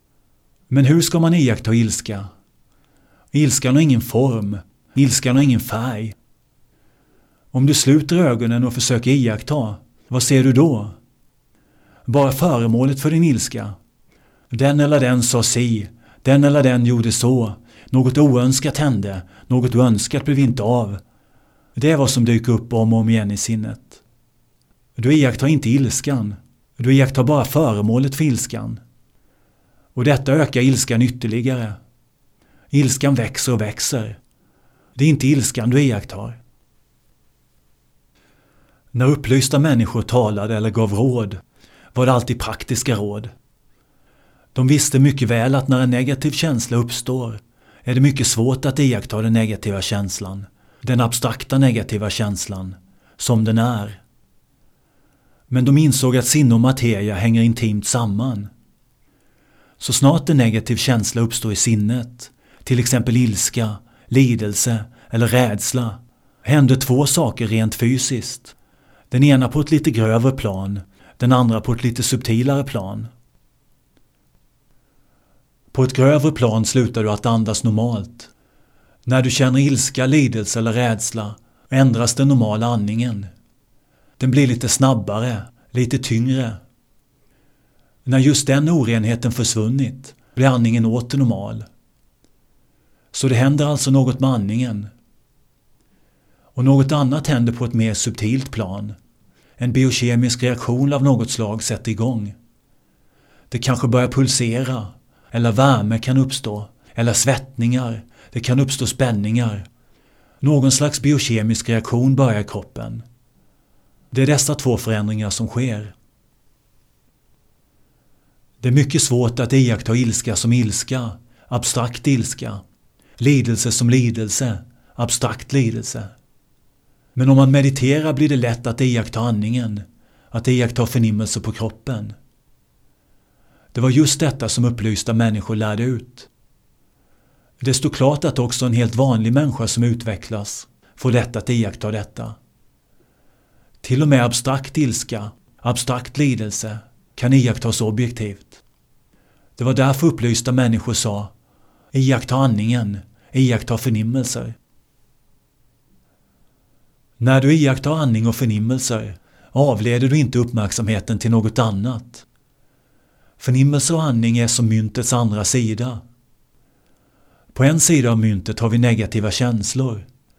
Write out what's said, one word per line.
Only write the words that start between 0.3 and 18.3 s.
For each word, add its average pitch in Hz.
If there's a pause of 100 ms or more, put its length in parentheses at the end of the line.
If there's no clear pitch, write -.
Men 135
hur 156
ska -
man 165
iaktta 120
ilska? 107 (1040)
Ilskan 135
har 156
ingen 131
form. 113 (380)
Ilskan 131
har 139
ingen 123
färg. 110 (1400)
Om 131
du 151
sluter 143
ögonen 120
och 120
försöker 120
iaktta, 117 (320)
vad 123
ser 131
du 131
då? 120 (1160)
Bara 135
föremålet 131
för 156
din 165
ilska. 110 (760)
Den 139
eller 147
den 123
sa 117
si, 113 (320)
den 139
eller 143
den 123
gjorde 117
så. 120 (360)
Något 131
oönskat 131